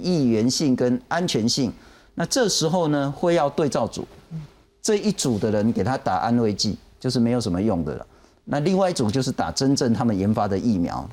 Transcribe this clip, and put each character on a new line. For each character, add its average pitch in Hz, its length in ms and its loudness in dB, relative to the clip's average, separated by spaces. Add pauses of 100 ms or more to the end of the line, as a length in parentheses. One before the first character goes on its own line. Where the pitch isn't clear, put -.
疫 165 220 2
原 117 240 2
性 131 260 2
跟 123 320 0
安 175 200 -2
全 117 200 0
性。 117 240 0 (440)
那 170 100 -2
这 233 240 0
时 165 180 0
候 170 200 0
呢， 143 280 0
会 175 200 2
要 151 120 2
对 143 220 0
照 117 160 0
组， - 220 -8 (760)
这 214 140 2
一 208 160 0
组 127 260 0
的 107 140 0
人 107 200 2
给 107 120 -2
他 123 120 0
打 - 200 -2
安 117 220 0
慰 113 140 2
剂， 98 240 -2 (240)
就 - 80 -6
是 127 120 0
没 117 100 4
有 123 100 0
什 110 100 -2
么 87 120 0
用 95 240 0
的 71 80 -6
了。 58 120 -12 (400)
那 143 160 -4
另 185 140 2
外 185 140 2
一 180 40 -4
组 110 180 0
就 135 100 0
是 127 100 -2
打 82 200 -4
真 139 240 2
正 127 180 2
他 107 100 0
们 113 140 2
研 101 160 2
发 107 140 0
的 98 100 0
疫 98 220 0
苗， 69 340 -4